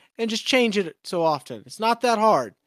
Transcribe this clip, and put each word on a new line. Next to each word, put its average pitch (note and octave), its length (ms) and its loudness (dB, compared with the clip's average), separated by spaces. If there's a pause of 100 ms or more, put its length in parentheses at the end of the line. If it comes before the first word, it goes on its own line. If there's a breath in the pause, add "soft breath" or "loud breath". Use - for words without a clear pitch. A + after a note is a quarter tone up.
(180 soft breath)
and A3+ 120 -4
just A3+ 160 -6
change A#3 320 2
it F3 260 -4
so E3+ 200 -4
often. C3+ 420 -2
It's B2+ 140 -16
not A#3 220 0
that A#3 180 2
hard. D#3 360 2 (120)